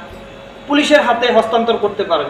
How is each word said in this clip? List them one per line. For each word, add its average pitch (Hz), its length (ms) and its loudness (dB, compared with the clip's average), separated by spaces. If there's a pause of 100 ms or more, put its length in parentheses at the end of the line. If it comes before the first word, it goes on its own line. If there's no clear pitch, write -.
(640)
পুলিশের 285 340 4
হাতে 240 320 2
হস্তান্তর 226 440 2
করতে 202 280 -2
পারেন, 151 260 0